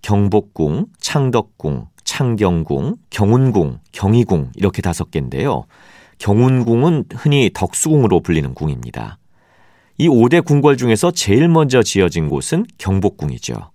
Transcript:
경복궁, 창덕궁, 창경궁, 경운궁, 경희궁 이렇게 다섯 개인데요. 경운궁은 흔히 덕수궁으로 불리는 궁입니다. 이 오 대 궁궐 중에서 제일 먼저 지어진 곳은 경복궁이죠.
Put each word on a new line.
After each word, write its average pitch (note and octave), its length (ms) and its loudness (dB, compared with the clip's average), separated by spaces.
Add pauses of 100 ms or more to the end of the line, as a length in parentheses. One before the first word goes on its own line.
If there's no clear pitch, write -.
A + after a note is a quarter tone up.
경복궁, G2+ 840 0 (120)
창덕궁, A#2 840 -4 (180)
창경궁, G2+ 920 -2 (140)
경운궁, G#2+ 680 0 (140)
경희궁 G2 600 0
이렇게 F#2+ 260 -2
다섯 F2 300 -4
개인데요. C2+ 520 -4 (560)
경운궁은 B2 840 2 (100)
흔히 C#3 380 2
덕수궁으로 A2 680 0
불리는 D2+ 340 -2
궁입니다. A#1+ 640 -8 (800)
이 D#3+ 120 2
오 A#2+ 180 6
대 E3 140 4
궁궐 C#3+ 340 4
중에서 B2 360 0
제일 C3 360 2
먼저 D3 340 4
지어진 E2+ 460 0
곳은 A2 380 -4 (140)
경복궁이죠. D2+ 760 -4 (200)